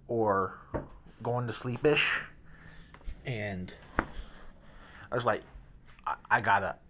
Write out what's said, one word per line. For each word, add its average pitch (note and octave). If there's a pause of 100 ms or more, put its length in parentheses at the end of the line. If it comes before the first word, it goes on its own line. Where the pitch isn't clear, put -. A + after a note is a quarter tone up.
or G2+ (640)
going A#2+
to A2+
sleepish. - (1000)
And G#2 (260)
I -
was A#2+
like, A2 (640)
"I, - (160)
I A#2+
gotta, G2+ (120)